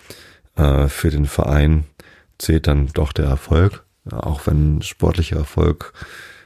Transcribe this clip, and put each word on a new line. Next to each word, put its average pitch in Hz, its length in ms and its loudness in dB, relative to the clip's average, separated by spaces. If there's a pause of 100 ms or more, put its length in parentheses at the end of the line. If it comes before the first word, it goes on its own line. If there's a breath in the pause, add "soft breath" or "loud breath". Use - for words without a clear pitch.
(560 loud breath)
äh, 71 320 2
für 78 220 -2
den 73 160 0
Verein 76 580 2 (540 loud breath)
zählt 80 280 0
dann 71 220 2
doch 76 240 -2
der 73 140 -2
Erfolg, 76 580 0 (260)
auch 71 360 -8
wenn 76 360 2
sportlicher 82 540 -2
Erfolg 78 560 -2 (540 loud breath)